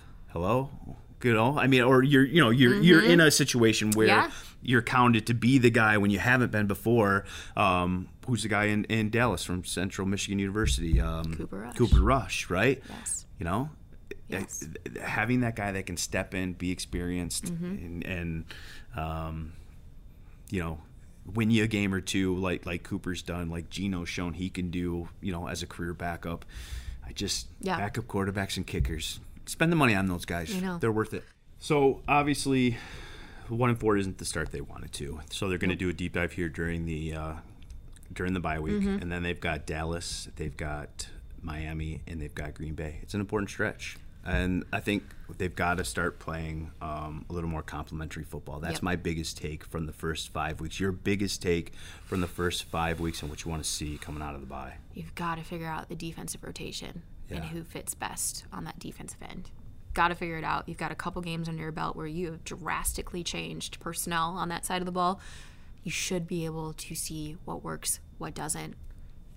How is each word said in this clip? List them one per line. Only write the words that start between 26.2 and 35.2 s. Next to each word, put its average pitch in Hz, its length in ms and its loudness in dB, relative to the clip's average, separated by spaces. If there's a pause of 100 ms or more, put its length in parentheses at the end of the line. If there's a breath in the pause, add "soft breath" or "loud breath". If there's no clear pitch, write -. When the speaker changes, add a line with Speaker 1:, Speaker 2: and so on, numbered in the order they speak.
Speaker 1:
I - 60 -12
just, - 360 -4 (120)
Speaker 2:
Yeah. 185 160 -2
Speaker 1:
backup 104 300 -4
quarterbacks 98 500 -2
and 92 100 -2
kickers. 80 520 -2 (280)
Spend 165 260 2
the 175 40 4
money 123 200 6
on 95 100 2
those 90 200 -2
guys. 85 280 -4
Speaker 2:
I 185 60 -4
know. 185 180 -4
Speaker 1:
They're 117 140 2
worth 107 200 0
it. 90 120 -6 (340)
So, 139 480 4
obviously, 135 680 4 (720 loud breath)
one 120 200 2
and 117 120 2
four 107 160 4
isn't 98 220 0
the 87 60 -8
start 80 280 -2
they 73 80 -4
wanted 71 320 -10
to. 71 260 -8 (140)